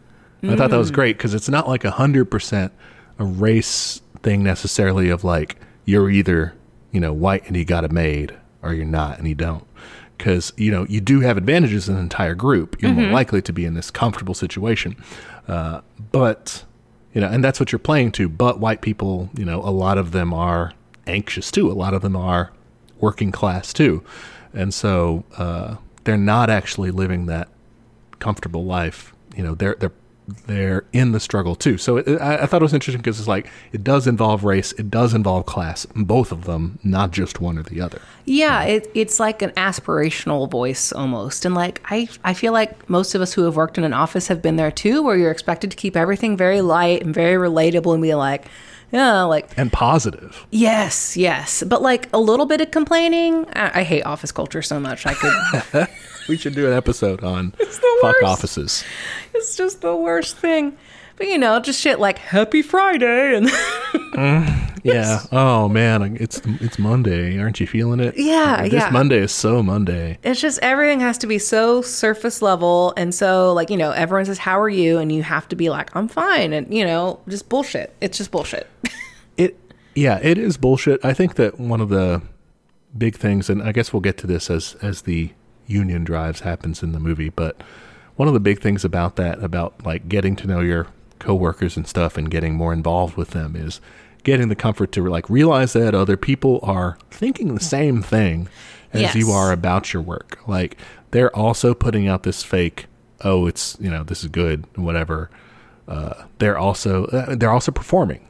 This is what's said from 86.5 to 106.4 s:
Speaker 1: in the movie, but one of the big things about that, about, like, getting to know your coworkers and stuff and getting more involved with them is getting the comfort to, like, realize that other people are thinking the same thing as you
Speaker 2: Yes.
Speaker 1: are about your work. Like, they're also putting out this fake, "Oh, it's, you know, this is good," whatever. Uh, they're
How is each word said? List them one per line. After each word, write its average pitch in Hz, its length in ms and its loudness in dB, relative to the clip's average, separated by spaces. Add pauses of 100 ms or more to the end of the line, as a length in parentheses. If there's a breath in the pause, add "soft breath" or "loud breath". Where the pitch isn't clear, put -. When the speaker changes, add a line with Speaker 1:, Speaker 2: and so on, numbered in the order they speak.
Speaker 1:
in 82 80 -2
the 80 80 -4
movie, 78 300 -2
but 82 260 -4 (600 loud breath)
one 139 100 2
of 147 60 4
the 110 80 4
big 101 180 2
things 101 240 0
about 87 320 -2
that, 87 260 -4
about, 85 440 -6
like, 82 240 -6
getting 98 260 0
to - 120 -8
know 90 120 0
your 87 280 0 (320)
coworkers 90 580 0
and - 100 -6
stuff 85 300 -2
and 80 120 -4
getting 80 240 -2
more 82 200 0
involved 85 420 0
with 85 140 -6
them 80 260 -6
is 78 240 -8 (440 loud breath)
getting 127 260 2
the 104 80 -2
comfort 104 340 0
to, 90 160 -2
like, 85 220 -2
realize 131 420 4
that 113 240 2
other 98 220 2
people 131 440 0
are 90 360 -2 (120)
thinking 208 460 -4
the 123 80 -4
same 139 380 0
thing 90 480 0 (420 loud breath)
as 107 240 2
you 110 120 2
Speaker 2:
Yes. 101 100 2
Speaker 1:
are 95 160 2
about 90 400 -2
your 90 80 -4
work. - 360 -10 (100)
Like, 92 280 -2 (360 loud breath)
they're 123 220 4
also 113 400 2
putting 107 360 0
out 92 140 0
this - 200 -4
fake, 90 440 -2 (340)
"Oh, 92 240 2
it's, - 340 -4
you 95 100 -4
know, 78 140 -4
this 78 180 -8
is 82 60 -8
good," 80 380 -2 (100)
whatever. 82 540 -4 (580 loud breath)
Uh, 76 380 -8 (120)
they're 101 200 2